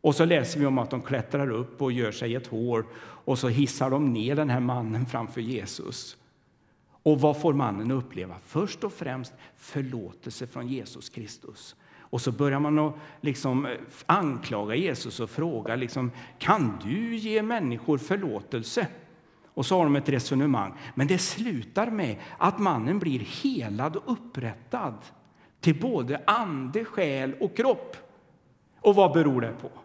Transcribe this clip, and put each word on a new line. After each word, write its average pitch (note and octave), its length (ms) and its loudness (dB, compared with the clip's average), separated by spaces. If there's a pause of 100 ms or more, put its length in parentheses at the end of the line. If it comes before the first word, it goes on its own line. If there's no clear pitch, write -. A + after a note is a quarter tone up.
Och D3 140 6
så E3 100 6
läser D3+ 360 2
vi C#3+ 60 4
om C3+ 120 2
att A#2 120 -2
de B2+ 120 -4
klättrar C3+ 480 -2
upp A#2+ 320 -4
och C3 100 0
gör A#2+ 200 0
sig A#2 220 -4
ett B2+ 120 -6
hår, A#2 400 -2 (100)
och - 420 -4
så C3 100 0
hissar C3 420 2
de C#3 220 2
ner A#2 240 0
den D3+ 140 2
här B2 100 2
mannen B2 460 0
framför A#2+ 340 -6
Jesus. A2 760 -8 (880)
Och D3+ 160 6
vad D3 200 4
får E3 120 4
mannen A#2 380 0
uppleva? F#2 460 -6 (100)
Först - 380 -4
och G3+ 80 -4
främst C3 400 -10 (240)
förlåtelse B2 920 -8
från B2 220 -10
Jesus B2 400 -10
Kristus. - 680 -16 (220)
Och - 220 -6
så B2 120 0
börjar C#3 280 2
man D3+ 180 2
att D3+ 160 2 (260)
liksom, C3+ 460 0
eh, B2 60 -6 (340)
anklaga B2 680 0
Jesus C3 460 -4
och A2 100 -4
fråga, A#2 460 -2
liksom: B2+ 340 -2 (280)
"Kan A#2+ 460 4
du A3 320 -2
ge G#3+ 260 0
människor D3+ 560 0
förlåtelse?" D3+ 880 -2 (680)
Och B2 120 -2
så F#3 100 4
har F3 80 6
de C#3+ 120 6
ett C#3 120 0
resonemang. C3 640 2 (220)
Men C3+ 120 2
det F3+ 120 4
slutar G3 720 -2
med D#3+ 260 -2 (220)
att F#3+ 200 4
mannen E3+ 400 2
blir D3 200 0
helad C#3 760 -2
och A#3+ 160 -4
upprättad C3+ 840 -6 (680)
till D#3+ 200 4
både D3+ 460 -2
ande, F#3+ 580 0
själ C#3 560 0
och - 160 -2
kropp. - 400 2 (840)
Och G3+ 140 8
vad F#3+ 180 8
beror D3 280 6
det A2+ 200 -4
på? - 100 -10 (140)